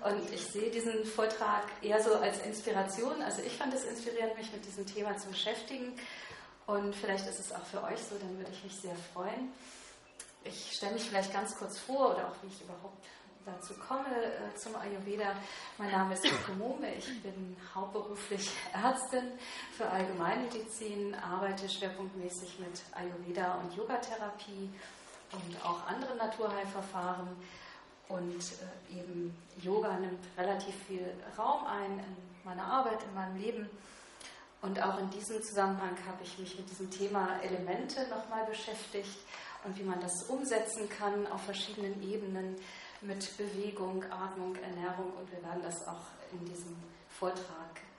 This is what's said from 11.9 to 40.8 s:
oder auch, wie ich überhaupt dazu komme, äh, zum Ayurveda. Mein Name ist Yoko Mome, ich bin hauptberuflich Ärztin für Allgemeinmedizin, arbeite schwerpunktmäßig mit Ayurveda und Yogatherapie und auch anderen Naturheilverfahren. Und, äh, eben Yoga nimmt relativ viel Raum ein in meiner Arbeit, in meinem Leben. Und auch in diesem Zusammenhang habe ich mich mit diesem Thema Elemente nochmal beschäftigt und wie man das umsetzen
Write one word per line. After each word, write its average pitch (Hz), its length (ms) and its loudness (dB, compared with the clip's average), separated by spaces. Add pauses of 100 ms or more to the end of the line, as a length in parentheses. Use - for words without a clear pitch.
oder 180 120 2
auch, - 140 -4
wie 196 60 -8
ich - 140 -10
überhaupt 185 440 -10 (420)
dazu 185 280 -8
komme, 277 340 0
äh, 214 460 0
zum 220 200 -6
Ayurveda. 202 580 0 (440)
Mein 202 140 0
Name 190 220 6
ist 180 120 4
Yoko - 280 6
Mome, 240 420 0
ich 240 280 -6
bin 190 320 -4 (180)
hauptberuflich 202 760 -2 (220)
Ärztin 247 580 4 (440)
für 208 140 2
Allgemeinmedizin, 202 1300 2
arbeite 190 540 0
schwerpunktmäßig 185 880 -2
mit 175 220 -6 (100)
Ayurveda 180 640 0
und 175 200 -2
Yogatherapie 208 960 -2 (600)
und 170 340 -6
auch - 220 2
anderen 254 300 0
Naturheilverfahren. 196 1120 0 (800)
Und, 175 300 -2
äh, 180 600 -8
eben 175 360 -4 (260)
Yoga 196 360 4
nimmt 180 280 -2 (120)
relativ 190 380 2 (100)
viel 180 280 -2 (240)
Raum 269 280 6
ein 196 340 0
in 196 160 -6 (300)
meiner 185 200 -4
Arbeit, 226 380 6
in 202 100 -8
meinem 190 240 0
Leben. 214 320 0 (920)
Und 196 200 2
auch 196 160 4
in 196 120 0
diesem 214 340 -2
Zusammenhang 190 520 4 (120)
habe 185 160 -6
ich - 160 -8
mich 185 180 -6
mit 190 120 -8
diesem 190 200 -6
Thema 196 520 2
Elemente 185 680 0
nochmal 220 360 0
beschäftigt 214 720 -4 (460)
und 196 120 -2
wie 202 60 -4
man 185 160 2
das 180 240 0
umsetzen 220 680 2